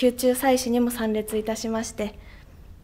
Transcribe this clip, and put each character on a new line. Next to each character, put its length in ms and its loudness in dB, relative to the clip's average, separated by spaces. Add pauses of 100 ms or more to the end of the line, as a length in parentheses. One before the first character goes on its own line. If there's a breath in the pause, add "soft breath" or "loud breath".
宮 120 6
中 240 2
祭 220 4
祀 120 -2
に 80 2
も 140 2
参 200 -2
列 240 -2
い 60 -2
た 140 -4
し 120 -6
ま 140 -2
し 80 -8
て、 260 -6 (680 loud breath)